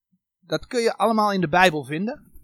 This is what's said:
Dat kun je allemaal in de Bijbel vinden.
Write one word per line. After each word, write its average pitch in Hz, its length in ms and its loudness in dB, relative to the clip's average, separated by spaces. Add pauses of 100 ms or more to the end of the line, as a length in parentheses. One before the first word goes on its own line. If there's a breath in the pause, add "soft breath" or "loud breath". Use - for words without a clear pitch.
(380)
Dat - 280 -8
kun 247 140 -4
je 226 160 0
allemaal 214 360 0
in 196 80 -2
de 170 80 0
Bijbel 165 360 2
vinden. 190 480 -8 (120)